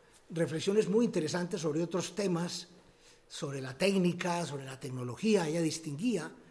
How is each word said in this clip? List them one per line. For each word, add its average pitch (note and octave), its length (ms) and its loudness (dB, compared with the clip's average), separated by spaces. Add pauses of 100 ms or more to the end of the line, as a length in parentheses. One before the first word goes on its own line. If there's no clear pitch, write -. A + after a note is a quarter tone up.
(300)
reflexiones E3+ 580 2
muy A3 160 4
interesantes F3 560 0
sobre D#3+ 220 0
otros E3+ 320 -2
temas, F3+ 520 -2 (640)
sobre C#3 320 -6
la B2+ 160 -8
técnica, F3 720 2
sobre C3+ 180 -6
la C3 160 -12
tecnología. C3 680 0
Ella D#3+ 140 0
distinguía D#3+ 720 -2 (180)